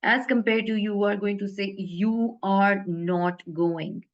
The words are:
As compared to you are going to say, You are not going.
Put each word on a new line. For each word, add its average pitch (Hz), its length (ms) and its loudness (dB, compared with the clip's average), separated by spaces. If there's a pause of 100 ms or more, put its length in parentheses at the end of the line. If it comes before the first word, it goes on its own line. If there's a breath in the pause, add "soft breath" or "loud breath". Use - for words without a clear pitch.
As 240 220 2
compared 226 440 2
to 220 80 -2
you 208 280 0
are 202 120 2
going 202 220 -2
to 202 100 -4
say, 196 280 -6
You 220 640 -2
are 196 440 4
not 175 560 -2 (100)
going. 165 600 -2